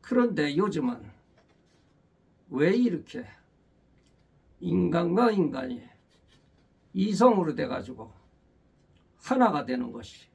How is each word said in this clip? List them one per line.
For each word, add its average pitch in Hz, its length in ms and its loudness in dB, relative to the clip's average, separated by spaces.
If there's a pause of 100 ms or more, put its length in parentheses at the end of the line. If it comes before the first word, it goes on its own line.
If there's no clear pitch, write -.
그런데 165 560 0
요즘은 127 540 -2 (1400)
왜 160 260 2
이렇게 233 500 -2 (1300)
인간과 180 720 2
인간이 131 520 -2 (1080)
이성으로 190 640 2
돼가지고 131 560 -8 (1040)
하나가 220 480 2
되는 123 260 -6
것이 - 440 -18